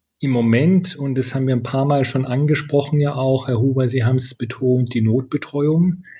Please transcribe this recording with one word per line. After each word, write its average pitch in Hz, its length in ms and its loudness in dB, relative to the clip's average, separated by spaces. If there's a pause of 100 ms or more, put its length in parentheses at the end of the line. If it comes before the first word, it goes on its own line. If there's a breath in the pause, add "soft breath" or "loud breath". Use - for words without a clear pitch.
(200)
im 139 100 -2
Moment, 127 640 2
und 139 240 -4
das 131 160 -4
haben 135 140 -2
wir 131 80 2
ein 117 80 -2
paar 135 220 -2
Mal 143 180 2
schon 131 200 -2
angesprochen 143 760 0
ja 143 160 0
auch, 131 320 0
Herr 120 100 0
Huber, 131 300 2
Sie 120 160 0
haben 117 100 2
es 127 220 -4
betont, 127 580 -2
die 117 80 2
Notbetreuung. 147 1040 0 (160 loud breath)